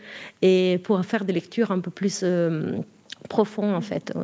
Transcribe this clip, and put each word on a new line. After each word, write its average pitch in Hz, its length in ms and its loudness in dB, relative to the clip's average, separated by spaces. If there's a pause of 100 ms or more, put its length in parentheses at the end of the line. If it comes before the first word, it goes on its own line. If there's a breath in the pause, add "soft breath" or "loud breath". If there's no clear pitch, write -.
(420 loud breath)
et 185 420 6
pour 190 200 2
faire 208 200 -2
des 190 80 -2
lectures 190 380 0
un 185 100 0
peu 180 100 -6
plus, 196 320 -2
euh, 175 540 0 (520)
profond, 208 460 0
en 170 60 0
fait. - 320 -6 (120)